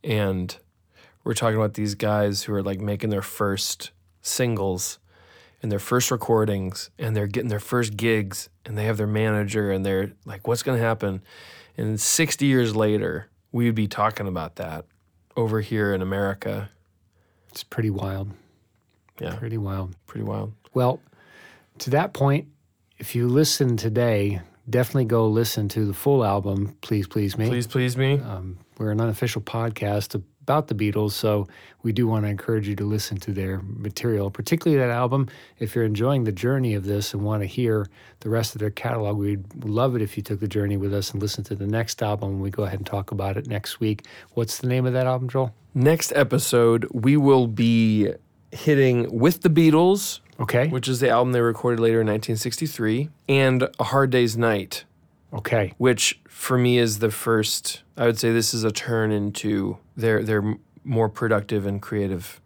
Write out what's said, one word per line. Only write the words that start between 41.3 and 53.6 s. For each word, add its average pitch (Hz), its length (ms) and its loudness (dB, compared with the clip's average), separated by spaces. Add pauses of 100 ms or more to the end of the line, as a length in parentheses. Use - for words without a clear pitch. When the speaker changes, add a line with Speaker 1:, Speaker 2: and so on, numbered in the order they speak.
Speaker 2:
to 101 80 -6
the 101 100 -6
next 110 380 -2
album 104 300 -2
when 98 80 -4
we 98 100 -2
go 104 120 -4
ahead 95 160 -4
and 98 60 -8
talk 101 260 -6
about 98 260 -4
it 131 100 -8
next 104 320 -6
week. 107 260 -2 (280)
What's 113 260 -2
the 127 80 -4
name 127 180 2
of 123 80 0
that 127 140 2
album, 127 220 0
Joel? 127 260 -2 (180)
Speaker 1:
Next 151 420 4
episode, 120 760 4
we 135 260 4
will 135 300 6
be 110 640 4 (420)
hitting 131 560 4 (100)
With 170 240 4
the 180 80 4
Beatles, 165 720 4 (200)
Speaker 2:
Okay. 123 280 2
Speaker 1:
which 131 200 -2
is 127 120 0
the 127 100 2
album 123 240 4
they 120 80 4
recorded 117 380 2
later 113 220 4
in 110 60 2
nineteen 107 300 0
sixty-three, 123 720 -2 (180)
and 135 400 4 (120)